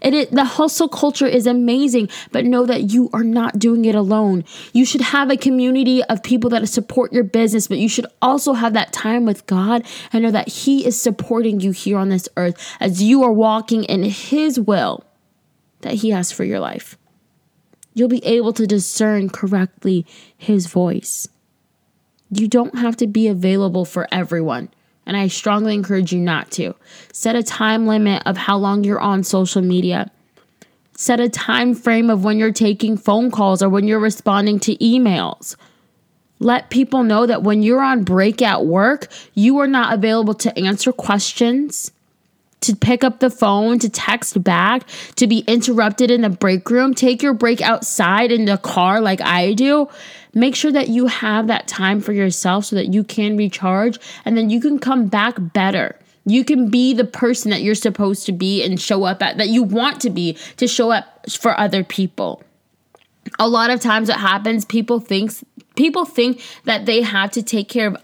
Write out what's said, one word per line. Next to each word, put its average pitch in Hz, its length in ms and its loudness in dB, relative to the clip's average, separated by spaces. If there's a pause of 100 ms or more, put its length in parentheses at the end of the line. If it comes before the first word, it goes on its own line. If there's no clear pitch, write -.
It, - 140 2
it, 294 160 0
the 269 140 2
hustle 311 440 0
culture - 380 0
is 240 200 2
amazing, 247 600 2 (240)
but 240 140 0
know 247 180 4
that 226 280 -2
you 240 200 2
are 220 100 -2
not 226 360 0
doing 233 260 2
it 220 100 2
alone. 202 500 2 (280)
You 247 140 4
should 277 160 0
have 277 280 0
a 262 60 2
community 254 680 2
of - 180 -4
people 240 260 0
that 226 180 0
support - 460 -2
your 233 120 2
business, 220 440 0
but 196 80 -2
you 208 140 0
should 214 160 -4 (160)
also 269 320 2
have 233 180 0
that 214 220 -2
time 233 320 -2
with 208 200 -2
God 208 380 0 (300)
and 226 100 2
know 226 60 2
that - 180 0
he - 380 0
is 226 120 0
supporting 226 600 -2
you 190 100 0
here 196 280 -2
on 190 100 0
this 185 180 0 (120)
earth 175 180 -2 (240)
as 190 220 0
you 262 200 4
are 240 100 4
walking 220 520 2
in 190 200 0
his 262 540 -2
will 175 460 -2 (800)
that - 140 -4
he 220 120 -2
has 180 240 -2
for 185 120 -6
your 190 160 -4
life. - 360 -10 (960)
You'll 233 160 2
be 247 160 -2
able 226 300 2
to 220 120 0
discern 208 640 0
correctly 185 760 -2 (320)
his 190 300 0
voice. - 600 -4 (1040)
You 208 140 0
don't 240 320 0
have 233 200 -2
to 233 100 0
be 220 180 2
available 185 580 0
for 170 280 -6
everyone, 160 560 -4 (360)
and 196 120 -4
I 196 100 -2
strongly 208 480 0
encourage 190 380 -2
you 180 80 0
not 170 320 -2
to. 90 240 -6 (360)
Set 226 220 -2
a 233 80 0
time 220 460 0
limit 214 360 2
of 190 120 -2
how 202 200 0
long 202 280 0
you're 202 160 -2
on 196 240 0
social 190 380 0
media. 180 500 -2 (840)
Set 240 220 0
a 240 100 2
time 240 460 0
frame 233 340 2
of 202 140 2
when 214 160 2
you're 220 140 2
taking 214 440 0
phone 220 360 0
calls 196 320 2
or 196 40 4
when 202 200 2
you're 220 100 2
responding 208 600 0
to - 160 -2
emails. 226 800 0 (840)
Let 233 320 0
people 262 320 0
know 220 240 2
that 226 160 0
when 214 220 2
you're 247 180 2
on 254 220 0
break 190 360 2
at 214 240 2
work, 196 440 2 (260)
you 247 240 4
are 277 80 2
not 254 260 2
available 220 420 0
to - 220 -4
answer 196 360 0
questions, 240 1000 -2 (680)
to 196 160 0
pick 247 260 0
up 247 160 0
the 254 120 2
phone, 220 500 2
to 233 80 -2
text 208 560 -2
back, 190 400 2 (320)
to 254 100 2
be 220 220 2
interrupted 226 640 2
in 240 80 4
the 220 100 2
break 185 400 0
room. 254 240 2
Take 254 300 2
your 277 100 2
break 233 260 0
outside 214 720 2
in 226 140 2
the 202 140 2
car 190 420 0
like 196 200 0
I 180 340 0
do. 285 340 2 (440)
Make 247 220 2
sure 302 160 -2
that 277 180 0
you 240 200 2
have 220 400 -2
that - 180 -2
time 196 340 0
for 208 120 -4
yourself 196 540 0
so 208 100 -4
that 185 160 -2
you 208 100 2
can 208 340 -2
recharge 202 600 -2 (260)
and 226 120 0
then 220 120 0
you 233 120 0
can 285 180 0
come 254 280 0
back 208 320 0
better. 190 600 -2 (260)
You 240 200 2
can 254 260 2
be 247 240 2
the 226 100 2
person 233 460 -2
that 196 120 -2
you're 208 120 0
supposed 196 520 -2
to 196 60 -4
be 190 300 -2
and 180 180 -2
show 196 220 -2
up 190 200 -4
at, - 160 -2
that 311 100 0
you 226 160 2
want 233 380 -2
to 240 80 -2
be, 170 240 -4 (240)
to 247 100 0
show 233 240 0
up - 360 -6
for - 300 -2
other 190 240 0
people. - 640 -6 (960)
A 226 80 2
lot 233 220 2
of 247 100 -2
times 220 280 0
what 214 120 -2
happens, 202 440 0
people 233 360 -2
thinks, 208 420 -4 (320)
people 320 300 0
think 240 360 -2 (240)
that 214 220 -2
they 226 160 2
have 202 300 -2
to 233 100 -4
take 208 260 -4
care 220 200 -2
of 185 160 -4